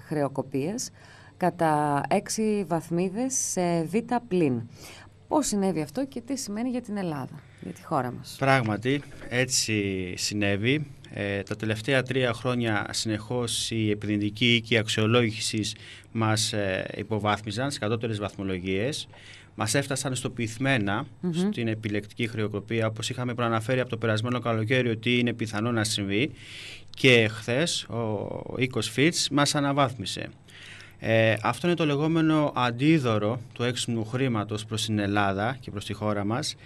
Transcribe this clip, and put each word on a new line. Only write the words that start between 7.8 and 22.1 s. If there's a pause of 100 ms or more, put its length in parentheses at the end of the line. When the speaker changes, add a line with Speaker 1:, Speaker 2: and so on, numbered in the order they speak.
Speaker 1:
χώρα
μας;
Speaker 2:
Πράγματι, (280)
έτσι
συνέβη. (260)
Ε,
τα
τελευταία
τρία
χρόνια
συνεχώς
οι
επενδυτικοί
οίκοι
αξιολόγησης (360)
μας,
ε, (100)
υποβάθμιζαν
σε
κατώτερες
βαθμολογίες. (480)
Μας
έφτασαν
στο
πυθμένα, (160)
Speaker 1:
Μμμ.
Speaker 2:
στην
επιλεκτική